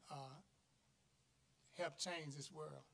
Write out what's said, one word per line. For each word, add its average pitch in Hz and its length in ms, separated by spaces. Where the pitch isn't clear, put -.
uh, 139 320
help 165 220
change 160 360
this 139 160
world. - 320